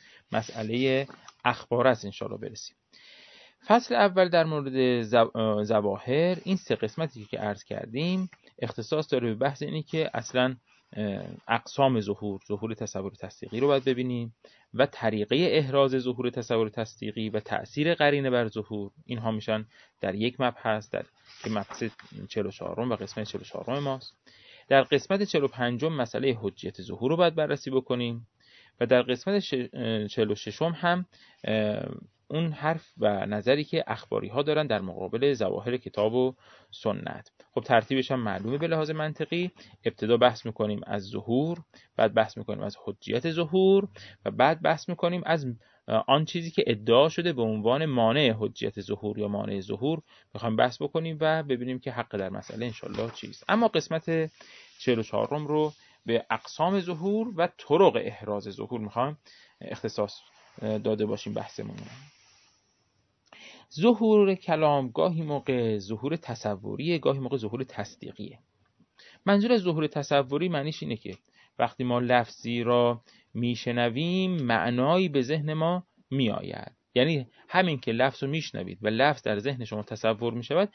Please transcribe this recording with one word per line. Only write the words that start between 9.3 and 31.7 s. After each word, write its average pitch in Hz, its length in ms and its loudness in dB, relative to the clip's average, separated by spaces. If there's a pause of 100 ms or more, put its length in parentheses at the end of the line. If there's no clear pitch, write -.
بحث 135 280 -2
اینی 156 200 -6
که 160 320 -2
اصلاً، 127 420 0 (360)
اه، 101 320 -4 (240)
اقسام 127 520 2
ظهور، 101 480 -4
ظهور 107 260 -4
تصور 98 380 -8
تصدیقی - 480 -10
رو 135 60 2
باید 139 180 4
ببینیم 123 500 -2 (400)
و 123 120 4
طریقه 117 640 0
احراز 135 400 4
ظهور 123 400 -2
تصور 113 380 0
تصدیقی 110 600 -6
و 107 120 -2
تأثیر 151 540 -2
قرینه 143 360 2
بر 120 180 2
ظهور، 104 420 -8 (160)
اینها 113 240 -4
می‌شن 110 360 -4 (340)
در 95 140 -4
یک 113 260 -2
مبحث، 113 500 -2
در - 140 -4 (400)
که 107 60 -4
مبحث 107 340 -6 (440)
چهل 104 180 -4
و 95 40 -6
چهارم 101 400 -6
و 117 40 0
قسمت 104 320 -8
چهل 98 140 -8
و 95 40 -18
چهارم - 380 -6
ماست. 135 320 -6 (540)
در 139 140 8
قسمت 190 400 0
چهل 160 220 0
و 135 40 2
پنجم 123 440 -2
مسئله 123 480 0
حجیت 98 420 -8
ظهور 107 280 -4
رو 160 60 2
باید 170 180 4
بررسی 147 360 -2
بکنیم 120 560 -2 (540)
و 120 60 2
در 123 160 6
قسمت 127 360 0
ش-، 190 160 -4 (180)
اه، 113 340 -2
چهل 107 240 0
و 104 40 2
ششم 151 420 -4
هم، 180 300 0 (380)
اه، 107 440 0 (420)